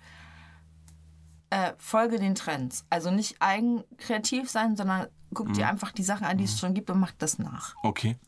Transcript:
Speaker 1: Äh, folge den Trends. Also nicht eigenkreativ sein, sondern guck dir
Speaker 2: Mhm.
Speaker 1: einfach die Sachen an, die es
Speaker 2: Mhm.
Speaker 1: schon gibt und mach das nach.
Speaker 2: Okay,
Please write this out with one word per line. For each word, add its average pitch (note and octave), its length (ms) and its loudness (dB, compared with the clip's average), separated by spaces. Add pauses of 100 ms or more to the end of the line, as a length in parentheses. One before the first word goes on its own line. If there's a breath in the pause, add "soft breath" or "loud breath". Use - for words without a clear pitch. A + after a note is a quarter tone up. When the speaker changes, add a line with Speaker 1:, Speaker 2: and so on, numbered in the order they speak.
(1500 loud breath)
Speaker 1:
Äh, F#3+ 280 2
folge A3+ 400 2
den F#3+ 160 2
Trends. C3+ 560 -4
Also E3+ 200 0
nicht G#3 320 0
eigenkreativ A3+ 1080 0
sein, A3 260 2
sondern F#3+ 320 0 (260)
guck G#3+ 180 -2
dir G3+ 120 2
Speaker 2:
Mhm. - 60 4
Speaker 1:
einfach G3 220 -4
die G3+ 120 -4
Sachen G3+ 200 0
an, F#3 140 0
die G3 60 2
es - 100 0
Speaker 2:
Mhm. - 40 -2
Speaker 1:
schon F3+ 160 0
gibt G#3 160 -2
und F#3 100 4
mach F#3 120 2
das - 260 -2
nach. - 440 -8
Speaker 2:
Okay, A2 460 2